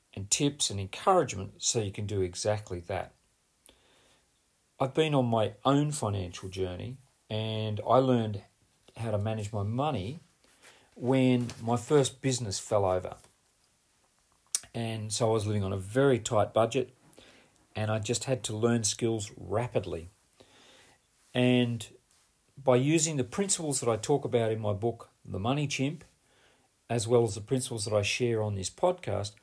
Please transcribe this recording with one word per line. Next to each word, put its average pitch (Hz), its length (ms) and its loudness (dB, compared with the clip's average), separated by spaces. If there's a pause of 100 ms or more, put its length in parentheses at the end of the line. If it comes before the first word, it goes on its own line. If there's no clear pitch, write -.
(140)
and 98 160 -8
tips 143 400 0
and 101 100 -6
encouragement 104 800 2
so - 220 0
you 101 120 -2
can 104 140 -6
do 98 160 -2
exactly 92 600 -4
that. 87 320 -6 (1700)
I've 131 140 -2
been 156 220 2
on 127 100 4
my 113 280 0 (120)
own 147 260 4
financial 98 560 -4
journey, 92 500 -6 (300)
and 110 600 -4
I 117 80 6
learned 117 460 2 (540)
how 113 120 -6
to 104 80 0
manage 107 340 -4
my 101 120 -4
money 123 560 -4 (760)
when 127 540 4 (120)
my 113 160 0
first 139 460 2
business 123 380 -2
fell 101 260 2
over. 92 300 0 (1600)
And 110 360 -6
so 113 200 2
I - 20 4
was 107 140 0
living 104 160 0
on 95 100 -2
a 95 40 -2
very 117 420 4
tight 104 340 0
budget, 113 400 2 (840)
and 107 160 -2
I 110 80 0
just 113 260 -4
had 135 200 -2
to 110 120 -6
learn 117 260 2
skills 110 540 -2
rapidly. 90 720 -4 (1200)
And 123 540 2 (760)
by 127 140 4
using 151 400 2
the 131 80 0
principles 170 560 -2
that 120 80 -4
I 113 80 4
talk 135 300 0
about 113 260 2
in 110 80 -2
my 104 140 0
book, 113 380 -4 (120)
The 98 160 -8
Money 135 260 -2
Chimp, 143 380 -4 (840)
as 113 180 -2
well 120 160 6
as 101 120 -2
the 107 60 -8
principles 120 440 -4
that 107 80 -4
I 104 80 4
share 113 400 0
on 104 140 -2
this 92 160 -6
podcast, 104 600 -2 (100)